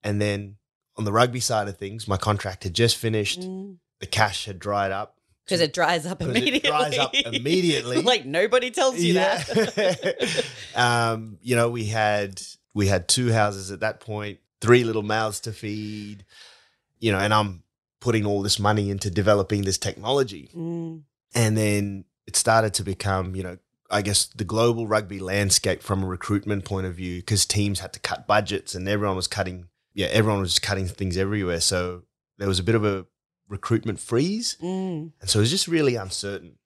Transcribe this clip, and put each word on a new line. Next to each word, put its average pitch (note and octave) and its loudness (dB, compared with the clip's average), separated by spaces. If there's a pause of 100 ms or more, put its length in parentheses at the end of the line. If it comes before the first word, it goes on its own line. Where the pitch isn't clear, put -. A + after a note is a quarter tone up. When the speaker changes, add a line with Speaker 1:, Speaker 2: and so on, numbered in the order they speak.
Speaker 1:
And G#2 -2
then G2+ -2 (400)
on A2+ -4
the G#2 -2
rugby A#2+ 4
side G#2+ 0
of F#2+ -10
things, G#2 -10
my G2+ 2
contract G2+ -2
had F2 -4
just A2+ 4
finished. A2 -2
Speaker 2:
Mm. F#3+ -10 (240)
Speaker 1:
The - -12
cash - 0
had F#2+ -12
dried G2+ 0
up. G2+ -8 (300)
Speaker 2:
'Cause F3 0
it D3+ 2
dries E3+ 2
up F#3 -6
Speaker 1:
'Cause C#3 -4
it - 2
dries - 0
up - 0
Speaker 2:
immediately. A#2 0
<laughs> - -
Speaker 1:
immediately. D3 2
Speaker 2:
Like, A3+ 2
nobody G#3+ 0
tells C4 2
you F3 4
Speaker 1:
Yeah. F#3 2
Speaker 2:
that. F#3 0 (160)
<laughs> - -
Speaker 1:
<laughs> - -18
Um, A2+ 0
you B2 0
know, A#2+ 4
we A#2 -4
had, G#2 0 (340)
we G2+ 2
had F#2+ 2
two B2 2
houses G2+ 2
at F#2 -10
that A2 -4
point, G#2 -8 (220)
three B2 6
little A2 -2
mouths G#2+ -2
to A2 -10
feed, G#2 -10 (720)
you A2+ 2
know, F#2+ 2
and G#2 2
I'm G2+ 0 (380)
putting A2 0
all G2+ 0
this G#2 0
money G#2 2
into G2 -4
developing G2+ 4
this G2 0
technology. G#2 -2
Speaker 2:
Mm. E3 -8 (320)
Speaker 1:
And A2 2
then G2+ 0 (220)
it - -6
started A2 4
to G2 -2
become, F#2+ -2
you F#2+ -6
know, F2+ -10 (320)
I G#2 2
guess G2 0
the - -6
global A2+ 2
rugby G#2 0
landscape F#2+ 2
from G2 0
a - -2
recruitment G2 -2
point F#2+ -4
of F2+ -6
view, F2+ -8
'cause G#2 2
teams G2+ 0
had F#2+ -10
to - -14
cut - -4
budgets G#2 0
and F#2 -4
everyone G2+ 0
was F#2 -4
cutting, F2+ -4 (280)
yeah, F#2+ -2
everyone G#2+ 4
was F2+ 0
just - 2
cutting F#2+ -2
things F2+ -4
everywhere. F#2+ 0
So F2+ -2 (340)
there G2+ -2
was F#2 2
a - -4
bit A2 2
of G#2+ 2
a G2 0 (420)
recruitment G#2 -2
freeze. F#3+ -2
Speaker 2:
Mm. F3+ -6 (100)
Speaker 1:
And G2 -10
so G#2+ 4
it - 6
was A#2 4
just F#3+ 0
really D3+ 2
uncertain. F#2+ -8